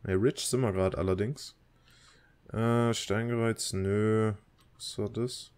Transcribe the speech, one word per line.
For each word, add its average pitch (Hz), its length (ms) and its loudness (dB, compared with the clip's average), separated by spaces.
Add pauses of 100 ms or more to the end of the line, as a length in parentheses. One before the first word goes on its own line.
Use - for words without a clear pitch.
Nee, 95 80 0
Rich 107 340 2
sind 123 140 0
wir 110 120 2
grad 95 240 2
allerdings. 95 600 -2 (960)
Äh, 117 420 2
Steingereiz, 113 800 -2
nö. 107 600 2 (420)
Was - 220 -12
war 107 100 -2
das? 117 500 -6